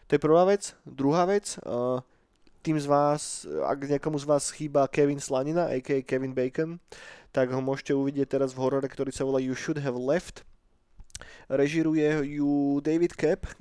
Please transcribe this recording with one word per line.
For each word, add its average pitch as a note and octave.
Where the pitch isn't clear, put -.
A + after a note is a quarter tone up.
To -
je C#3+
prvá E3
vec. G3+
Druhá C#3+
vec, G3+
ehm, B2
tým D#3
z C#3+
vás, C#3+
ak C#3
niekomu D#3
z C#3+
vás C#3+
chýba C#3+
Kevin C#3+
Slanina, D3
A C3
K C#3
A C3
Kevin C3
Bacon, D#3+
tak B2+
ho C3
môžete C3+
uvidieť C#3
teraz C3+
v C3
horore, C3
ktorý C3+
sa -
volá C3+
You C3
Should D#3
Have C#3
Left. C3
Režiruje D3+
ju C#3+
David E3
Koepp, E3